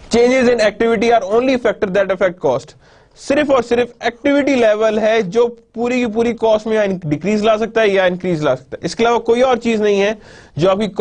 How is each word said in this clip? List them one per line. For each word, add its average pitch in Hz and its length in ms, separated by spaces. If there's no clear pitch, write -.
Changes 247 380
in 240 160
activity 226 460
are 226 100
only 262 280
factor 208 320
that 196 180
affect 180 300
cost। 131 300
सिर्फ 285 320
और 262 120
सिर्फ 240 300
एक्टिविटी 277 480
लेवल 220 440
है 220 240
जो 220 240
पूरी 240 260
की 247 60
पूरी 226 280
कॉस्ट 220 320
में 220 100
या 208 100
डिक्रीज 180 580
ला 220 120
सकता 226 240
है 214 100
या 190 160
इंक्रीज 180 380
ला 131 100
सकता - 220
है, - 100
इसके 226 180
अलावा 233 140
कोई 233 240
और 262 160
चीज 226 240
नहीं 202 180
है 208 160
जो 170 120
आपकी 196 180